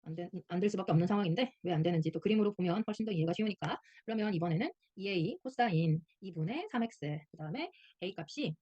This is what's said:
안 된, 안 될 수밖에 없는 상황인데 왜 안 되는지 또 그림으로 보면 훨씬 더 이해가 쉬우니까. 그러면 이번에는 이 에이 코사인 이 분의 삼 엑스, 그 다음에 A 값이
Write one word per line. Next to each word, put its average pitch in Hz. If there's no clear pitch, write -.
안 156
된, 175
안 175
될 202
수밖에 190
없는 165
상황인데 202
왜 175
안 151
되는지 160
또 -
그림으로 208
보면 185
훨씬 214
더 220
이해가 165
쉬우니까. 214
그러면 214
이번에는 175
이 196
에이 196
코사인 170
이 190
분의 214
삼 240
엑스, 151
그 -
다음에 208
A 190
값이 160